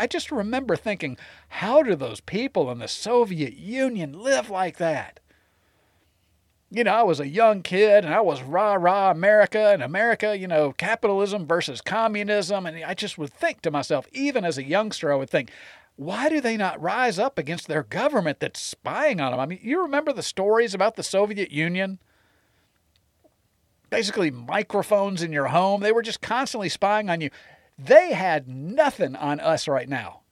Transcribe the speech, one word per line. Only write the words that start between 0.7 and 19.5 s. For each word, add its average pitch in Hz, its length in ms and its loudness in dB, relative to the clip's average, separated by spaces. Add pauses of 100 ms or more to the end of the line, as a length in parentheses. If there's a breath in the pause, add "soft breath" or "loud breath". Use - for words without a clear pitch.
thinking, 170 420 -6 (320 loud breath)
"How 240 320 2
do 233 140 2
those 123 260 -8
people 185 520 -2
in 120 80 -10
the 113 80 -10
Soviet 190 680 0
Union 190 640 -4
live 233 300 0
like 185 280 -4
that?" 160 420 -4 (1500)
You 233 120 0
know, 190 80 2
I 233 100 4
was 170 160 2
a 143 80 -4
young 208 360 4
kid, 202 420 6
and 151 100 -2
I 208 60 4
was 147 220 2
rah, 190 320 2
rah, 190 360 4
America, 208 600 6
and 165 100 2
America, 208 560 0
you 185 80 -6
know, 151 240 4
capitalism 202 760 0
versus 147 360 -2
communism. 208 840 -2
And 165 200 -10
I 175 100 -6
just 196 240 -8
would 147 140 -8
think - 300 -4
to 160 100 -2
myself, 143 400 -2
even 262 320 -2
as 160 120 -2
a 135 60 -8
youngster, 170 500 -2
I 143 40 2
would 135 120 -4
think, 139 220 -2 (460 loud breath)
"Why 208 320 -2
do 311 120 0
they 226 160 -2
not 175 240 -2
rise 202 380 0
up 233 220 -2
against 156 260 -8
their 151 160 -2
government 214 560 -2
that's - 220 -6
spying 220 580 -2
on 131 140 -2
them?" 123 80 -4
I 135 60 -2
mean, 180 140 -10